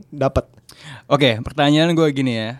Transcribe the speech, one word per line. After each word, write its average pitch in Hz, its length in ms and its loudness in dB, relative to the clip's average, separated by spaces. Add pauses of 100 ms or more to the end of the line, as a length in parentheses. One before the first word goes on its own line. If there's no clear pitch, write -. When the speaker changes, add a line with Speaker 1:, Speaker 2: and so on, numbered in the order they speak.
Speaker 1:
dapat. 139 380 -2 (600)
Speaker 2:
Oke, 131 360 2
pertanyaan 151 500 2
gue 160 180 2
gini 131 300 -2
ya, 110 100 -6 (100)